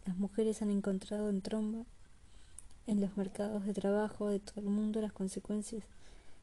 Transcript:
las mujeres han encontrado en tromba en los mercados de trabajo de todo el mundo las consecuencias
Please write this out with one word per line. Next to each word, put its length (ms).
las 120
mujeres 440
han 80
encontrado 600
en 120
tromba 440
en 120
los 160
mercados 500
de 80
trabajo 540
de 140
todo 180
el 60
mundo 340
las 140
consecuencias 720